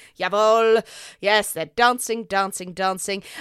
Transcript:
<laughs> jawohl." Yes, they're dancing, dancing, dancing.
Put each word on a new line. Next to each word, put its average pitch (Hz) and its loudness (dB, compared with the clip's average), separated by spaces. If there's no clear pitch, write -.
<laughs> - -20
jawohl." 220 2
Yes, 208 2
they're 160 -8
dancing, 240 0
dancing, 190 -4
dancing. 190 -4